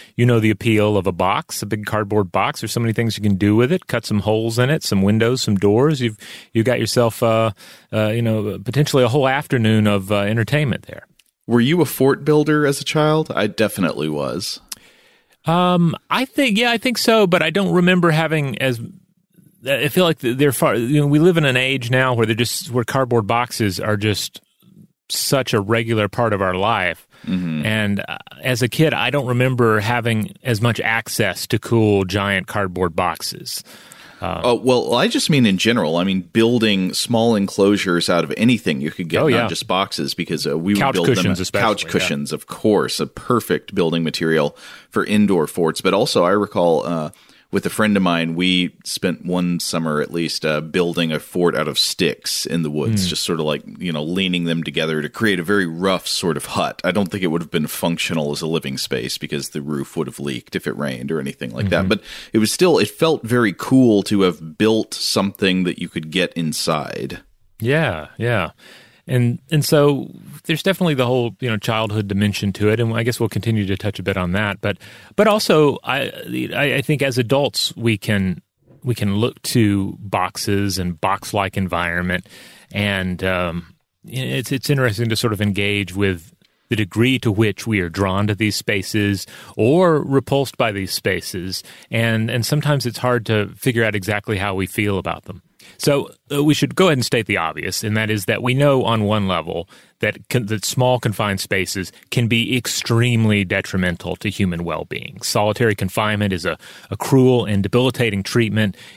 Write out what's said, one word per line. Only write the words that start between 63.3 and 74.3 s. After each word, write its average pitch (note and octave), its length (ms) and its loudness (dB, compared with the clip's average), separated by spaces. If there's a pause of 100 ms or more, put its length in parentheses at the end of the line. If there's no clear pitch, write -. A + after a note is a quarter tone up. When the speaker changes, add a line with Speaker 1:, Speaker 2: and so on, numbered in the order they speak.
Speaker 2:
cool A#2+ 500 4
to G2+ 180 2
have E2 360 0
built A2 360 2
something G2 720 0
that - 140 -2
you E2+ 100 -8
could D#2 200 -8
get F2 240 0
inside. D#2 840 -4 (400)
Speaker 1:
Yeah, A2+ 480 -2 (100)
yeah. A2 340 -2 (560)
And, A#2+ 320 0 (100)
and D3+ 160 2
so C#3+ 460 2 (340)
there's D#3+ 180 -4
definitely F3 300 0
the B2+ 140 0
whole, A#2+ 320 0
you B2+ 100 -4
know, A2 80 0
childhood A2 500 -2
dimension G2+ 460 0
to G#2 160 2
it, A2+ 100 2
and A2+ 140 0
I A2+ 100 0
guess A#2+ 160 -2
we'll A2+ 100 0
continue G#2+ 360 0
to F#2+ 100 -2
touch G2+ 240 -6
a F2+ 40 -8
bit F#2+ 120 -2
on F2+ 180 -2